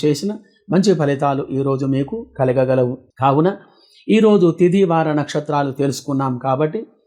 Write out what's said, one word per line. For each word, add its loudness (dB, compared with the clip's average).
చేసిన -2
మంచి 2
ఫలితాలు -2
ఈరోజు -2
మీకు -4
కలగగలవు. 0
కావున 2
ఈరోజు 4
తిథి, 4
వార, 0
నక్షత్రాలు -2
తెలుసుకున్నాం -4
కాబట్టి -2